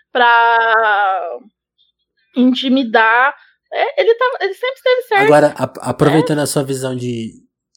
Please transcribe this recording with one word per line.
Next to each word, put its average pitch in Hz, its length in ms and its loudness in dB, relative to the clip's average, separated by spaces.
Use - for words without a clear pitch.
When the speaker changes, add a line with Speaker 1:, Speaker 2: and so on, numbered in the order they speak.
Speaker 1:
pra 226 1300 2
intimidar. 247 1000 2
É, 466 300 -4
ele 453 120 4
tava, 508 260 -2
ele 381 140 -4
sempre 508 220 -8
esteve 508 260 -2
certo. 403 220 0
Speaker 2:
Agora, 147 320 4
a-, - 340 -8
aproveitando 151 500 0
Speaker 1:
É. - 20 0
Speaker 2:
a 139 40 -2
sua 139 180 -4
visão 131 300 -6
de, 120 380 -8